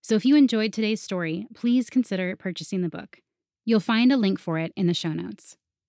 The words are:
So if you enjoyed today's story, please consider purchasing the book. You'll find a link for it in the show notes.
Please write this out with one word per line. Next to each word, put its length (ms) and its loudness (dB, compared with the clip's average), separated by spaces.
So 140 0
if 80 0
you 140 6
enjoyed 340 4
today's 300 -2
story, 520 -6
please 360 0
consider 480 -2
purchasing 440 -6
the 80 -2
book. 300 -14
You'll 140 4
find 320 4
a 60 4
link 220 0
for 200 -4
it 160 -4
in 100 0
the 80 4
show 180 -4
notes. 460 -10